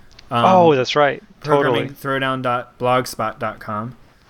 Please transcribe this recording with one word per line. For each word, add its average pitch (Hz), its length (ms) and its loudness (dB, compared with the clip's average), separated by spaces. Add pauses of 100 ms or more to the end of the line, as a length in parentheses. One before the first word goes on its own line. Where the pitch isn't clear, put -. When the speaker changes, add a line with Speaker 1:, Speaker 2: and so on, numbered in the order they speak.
(300)
Speaker 1:
Um, 120 140 0
Speaker 2:
Oh, 180 300 6
that's 127 220 -2
right. 143 260 2 (200)
Totally. 131 460 0
Speaker 1:
programming 139 60 -16
throwdown 135 480 -4
dot 123 360 -6
blogspot 123 600 -2
dot 110 200 -8
com. 110 380 -8 (340)